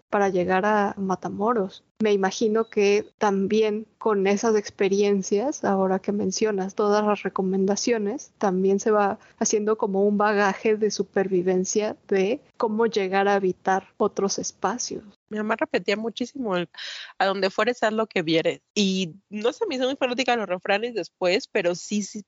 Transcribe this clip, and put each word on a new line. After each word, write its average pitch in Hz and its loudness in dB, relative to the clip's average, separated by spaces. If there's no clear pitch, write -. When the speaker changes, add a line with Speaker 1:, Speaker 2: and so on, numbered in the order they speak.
Speaker 1:
para 202 2
llegar 185 0
a 208 0
Matamoros. 196 -4
Me 214 2
imagino 214 0
que 208 2
también 208 0
con 202 0
esas 214 2
experiencias, 202 0
ahora 190 2
que 202 -4
mencionas 196 -2
todas 208 2
las 208 0
recomendaciones, 202 -2
también 190 2
se 226 0
va 208 2
haciendo 214 0
como 196 0
un 208 2
bagaje 208 2
de 208 0
supervivencia 190 0
de 202 0
cómo 220 0
llegar 196 0
a 202 4
habitar 190 0
otros 202 0
espacios. - -6
Speaker 2:
Mi 214 -6
mamá 214 -2
repetía 208 -2
muchísimo 226 -6
el, 175 -2
"A 196 2
donde 196 0
fueres, 220 -2
haz 220 0
lo 220 0
que 196 -4
vieres". 160 0
Y 190 0
no 214 -2
se 453 -4
me 330 -6
hizo 254 -2
muy 269 -2
fanática 254 -2
de 233 0
los 202 -4
refranes 202 -2
después, 185 -2
pero 170 0
sí, 208 -4
sí, 208 -12